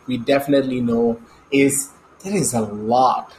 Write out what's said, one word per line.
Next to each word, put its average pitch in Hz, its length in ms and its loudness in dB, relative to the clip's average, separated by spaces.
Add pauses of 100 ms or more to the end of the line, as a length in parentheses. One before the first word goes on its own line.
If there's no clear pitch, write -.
we 127 100 -4
definitely 135 640 0
know 117 400 0 (300)
is 139 400 2 (300)
there 196 160 -4
is 117 180 -2
a 117 60 0
lot 110 800 0